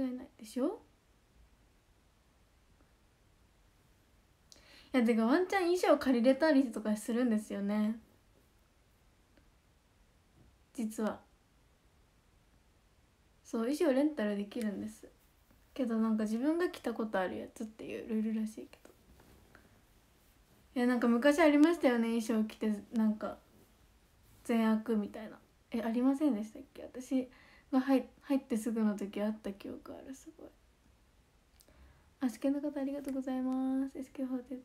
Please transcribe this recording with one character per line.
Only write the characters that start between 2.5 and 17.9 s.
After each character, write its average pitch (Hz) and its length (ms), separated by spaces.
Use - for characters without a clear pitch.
い 269 40
や、 240 80
て 233 100
か 220 120
ワ 277 120
ン 370 80
チ 403 80
ャ 392 60
ン - 20
衣 - 20
装 349 180
借 254 240
り 226 60
れ 269 80
た 320 160
り 269 220
と 220 80
か 214 160
す 233 160
る 240 120
ん 240 60
で 214 80
す 214 140
よ 202 100
ね。 214 380
実 220 300
は。 - 160
そ - 140
う、 226 40
衣 277 160
装 320 140
レ 262 100
ン 302 140
タ 214 80
ル 208 120
で 202 100
き 240 140
る 214 120
ん 196 80
で 214 80
す。 - 180
け 254 140
ど 220 100
な 220 120
ん 220 80
か 214 80
自 214 120
分 302 220
が 349 100
着 - 120
た 233 120
こ 226 140
と 208 120
あ 185 100
る - 100
や - 160
つ - 80
っ 220 40
て - 180
い - 200